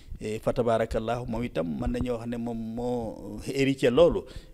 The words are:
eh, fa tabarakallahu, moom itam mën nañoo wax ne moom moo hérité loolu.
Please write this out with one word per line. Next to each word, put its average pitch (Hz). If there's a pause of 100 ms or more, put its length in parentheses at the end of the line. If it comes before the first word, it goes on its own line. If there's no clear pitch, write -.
(200)
eh, 110
fa -
tabarakallahu, 113
moom 117
itam 139 (120)
mën 120
nañoo 123
wax 117
ne 120
moom 117 (180)
moo 117
hérité 135
loolu. 131 (300)